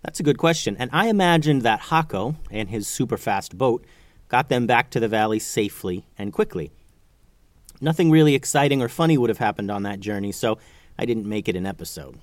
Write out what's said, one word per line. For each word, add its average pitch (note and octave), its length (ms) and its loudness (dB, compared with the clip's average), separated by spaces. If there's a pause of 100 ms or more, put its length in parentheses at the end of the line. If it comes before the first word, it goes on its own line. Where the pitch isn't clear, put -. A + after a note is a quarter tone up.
That's - 200 0
a - 20 -2
good C#3+ 140 4
question, D#3+ 420 2
and B2 140 -4
I G3+ 160 2
imagined E3 540 4
that A2 180 2
Hako D#3 560 -2 (120)
and G#2+ 200 -6
his G#2 180 -8
super-fast G2+ 720 -4
boat B2 260 0 (460)
got B2 180 0
them B2 180 0
back A#2+ 260 2
to B2+ 100 -2
the A2 80 0
valley A2 300 0
safely G2 680 -6 (100)
and G2+ 140 -8
quickly. G#3 400 -4 (1080)
Nothing D#3+ 280 2
really D#3 240 6
exciting C#3 480 2
or A#2 60 0
funny E3 300 2
would A#2 120 2
have G#2 100 -2
happened G#2 300 -2
on G2+ 140 -4
that G2+ 160 -6
journey, G2+ 320 -6
so A2 260 -2 (400)
I A#2+ 80 -4
didn't A2+ 220 -4
make G#2+ 220 -4
it F#2 80 -4
an F2+ 80 -4
episode. D#2 580 -12